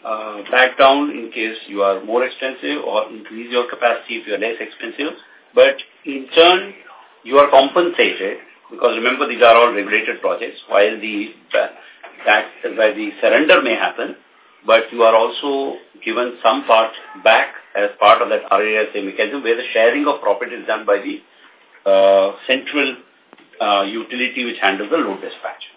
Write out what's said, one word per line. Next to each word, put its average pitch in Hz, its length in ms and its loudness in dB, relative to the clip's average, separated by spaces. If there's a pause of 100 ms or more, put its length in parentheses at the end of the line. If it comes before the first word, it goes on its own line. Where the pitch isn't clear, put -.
uh, 110 460 -10
back 127 280 2
down 143 320 4
in 117 220 -12
case 110 240 -6 (100)
you 101 160 -6
are 98 220 0
more 120 200 -2
expensive - 600 -8
or 107 260 -2
increase 110 400 -16
your 123 180 -2
capacity 117 480 -4
if 110 100 -12
you 104 80 -6
are 95 40 -6
less 113 220 -6
expensive. 120 580 -10 (360)
But 135 220 6 (280)
in 135 300 -10
turn, 185 400 4 (500)
you 131 140 2
are 143 120 6
compensated 135 880 2 (320)
because 117 260 -2
remember 127 320 -2
these 117 140 -2
are 117 120 8
all 117 180 4
regulated 107 480 -4
projects. - 380 -6 (100)
While 104 320 2
the 107 300 -8 (220)
ba-, - 180 0 (540)
tax, 107 240 0 (160)
while 110 300 0
the 107 160 -8 (100)
surrender 147 420 4
may 117 120 -2
happen, 101 420 -6 (500)
but 113 260 2
you 120 100 0
are 113 120 6
also 139 640 -2 (260)
given 120 380 -6
some - 220 2
part 113 280 2 (320)
back 113 300 4 (200)
as 104 140 0 (100)
part 110 220 6
of 117 80 -2
that 107 220 -2
R 101 120 2
A 107 220 0
S 107 100 -8
A 104 80 -6
mechanism 107 400 -6
where 113 140 0
the 123 160 -8
sharing 120 340 2
of 143 140 -2
profit 110 320 -2
is 104 140 -14
done 110 180 -4
by 101 140 0
the, - 240 -10 (680)
uh, 98 460 4 (100)
central, 135 500 -2 (640)
uh, 101 220 0
utility 123 640 -6
which 117 160 -8
handles 98 300 -2
the 165 80 0
load 101 240 -6
dispatch. - 400 -14 (140)